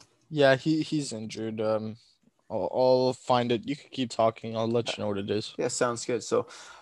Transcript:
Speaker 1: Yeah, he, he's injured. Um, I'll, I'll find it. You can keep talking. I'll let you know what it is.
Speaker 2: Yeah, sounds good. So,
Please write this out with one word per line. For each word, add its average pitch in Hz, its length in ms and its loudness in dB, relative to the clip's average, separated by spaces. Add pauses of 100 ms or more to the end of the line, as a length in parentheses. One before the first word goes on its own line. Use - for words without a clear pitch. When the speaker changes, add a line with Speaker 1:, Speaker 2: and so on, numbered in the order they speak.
(300)
Speaker 1:
Yeah, 139 280 6
he, 156 260 0
he's 151 280 -4
injured. 110 480 -8
Um, 110 380 -2 (520)
I'll, 92 240 -2
I'll 127 400 4
find 123 380 2
it. 117 160 0
You 143 80 -2
can - 160 -20
keep 127 200 -4
talking. 113 440 0
I'll 113 120 0
let 117 300 0
you 104 60 -6
know 104 60 -2
what 101 80 -2
it 101 120 -4
is. 104 280 -2
Speaker 2:
Yeah, - 100 0
sounds 120 380 -2
good. 120 180 -2
So, 113 240 0 (340)